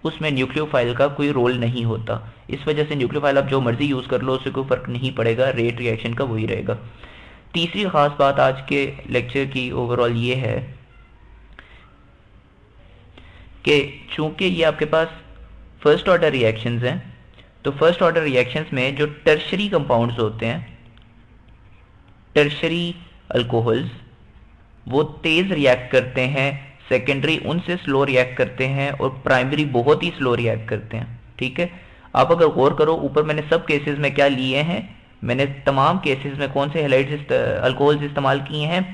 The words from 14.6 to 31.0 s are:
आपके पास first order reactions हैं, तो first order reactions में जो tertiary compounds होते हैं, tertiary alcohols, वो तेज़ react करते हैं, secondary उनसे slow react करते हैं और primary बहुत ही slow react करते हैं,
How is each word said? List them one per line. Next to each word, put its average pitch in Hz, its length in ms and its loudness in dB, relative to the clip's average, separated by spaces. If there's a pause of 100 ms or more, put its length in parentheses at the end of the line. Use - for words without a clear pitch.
आपके 156 220 0
पास 160 220 2 (760)
first 165 260 4
order 165 240 4
reactions 117 500 0
हैं, 139 300 -4 (520)
तो 143 80 0
first 165 300 2
order 165 200 2
reactions 131 500 0
में 135 240 -2
जो 147 100 0 (180)
tertiary 185 440 2
compounds 120 500 2
होते 110 280 -2
हैं, 135 320 -6 (1600)
tertiary 165 600 0 (360)
alcohols, 120 600 0 (960)
वो 135 160 2 (200)
तेज़ 175 300 0
react 131 400 2
करते 127 360 2
हैं, 139 220 0 (380)
secondary 139 480 0 (100)
उनसे 175 300 -4
slow 139 280 0
react 127 320 0
करते 131 320 -2
हैं 135 240 -2
और 135 180 -2 (140)
primary 135 480 2
बहुत 143 300 4
ही 170 80 -2
slow 127 240 0
react 113 340 -2
करते 110 280 -6
हैं, 117 240 -10 (180)